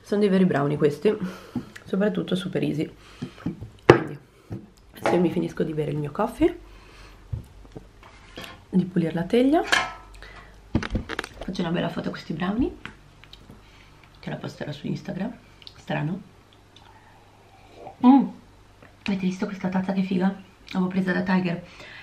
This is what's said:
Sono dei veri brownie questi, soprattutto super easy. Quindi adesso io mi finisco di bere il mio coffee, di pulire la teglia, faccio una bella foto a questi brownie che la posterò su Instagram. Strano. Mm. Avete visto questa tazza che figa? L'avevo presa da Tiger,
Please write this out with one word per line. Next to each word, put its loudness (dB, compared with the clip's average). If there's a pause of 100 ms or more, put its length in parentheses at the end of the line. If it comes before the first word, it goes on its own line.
Sono 0
dei 4
veri 6
brownie 2
questi, 2 (720)
soprattutto 0
super -4
easy. -2 (920)
Quindi 6 (720)
adesso 0
io 4
mi 4
finisco -2
di -2
bere -2
il -4
mio -4
coffee, 0 (2000)
di 2
pulire -2
la -2
teglia, 4
faccio -6
una -2
bella -2
foto -6
a -6
questi -10
brownie -2 (1400)
che -12
la -6
posterò -10
su -10
Instagram. -6 (420)
Strano. -4 (1800)
Mm. 10 (760)
Avete -2
visto -2
questa -6
tazza 0
che 2
figa? 2 (380)
L'avevo 0
presa 0
da 0
Tiger, 0 (380)